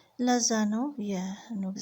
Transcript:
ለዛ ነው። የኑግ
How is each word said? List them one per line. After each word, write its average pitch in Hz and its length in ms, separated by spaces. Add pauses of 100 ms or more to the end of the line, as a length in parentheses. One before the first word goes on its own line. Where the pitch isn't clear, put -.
(180)
ለዛ 247 320 (160)
ነው። 220 180 (200)
የኑግ 190 760